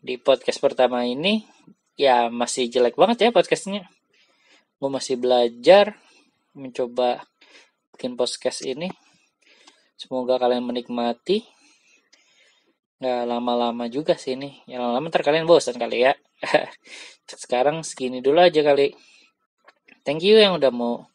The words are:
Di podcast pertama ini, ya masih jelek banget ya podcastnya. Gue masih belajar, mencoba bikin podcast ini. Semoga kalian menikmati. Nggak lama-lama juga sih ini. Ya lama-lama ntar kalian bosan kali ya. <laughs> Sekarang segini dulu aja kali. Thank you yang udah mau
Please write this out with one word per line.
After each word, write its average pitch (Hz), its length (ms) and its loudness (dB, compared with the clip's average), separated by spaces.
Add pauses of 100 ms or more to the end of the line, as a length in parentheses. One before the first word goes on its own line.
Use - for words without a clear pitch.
Di 127 160 -8
podcast - 400 0
pertama 127 480 0
ini, 185 400 -2 (480)
ya 123 320 4
masih 120 400 -4
jelek 120 240 0
banget 202 320 2
ya 240 80 4
podcastnya. 185 560 -2 (880)
Gue 139 160 -6
masih 131 240 -4
belajar, 123 800 4 (560)
mencoba 123 720 -4 (720)
bikin 123 240 -8
podcast - 480 -6
ini. 151 240 -8 (1040)
Semoga 127 400 -4
kalian 123 240 0
menikmati. 120 800 -4 (1600)
Nggak 123 240 -4
lama-lama 120 640 -4
juga 127 320 -4
sih 131 160 -6
ini. 139 320 -14
Ya 123 160 -8
lama-lama 123 240 -2
ntar 160 160 -2
kalian 160 240 0
bosan 127 320 4
kali 117 240 0
ya. 135 80 4 (320)
<laughs> - 800 -6
Sekarang 143 560 -4
segini 127 400 -10
dulu 143 240 4
aja 156 160 4
kali. 143 320 2 (1120)
Thank 147 160 -6
you 202 160 4
yang 196 240 4
udah 135 80 4
mau 120 460 -4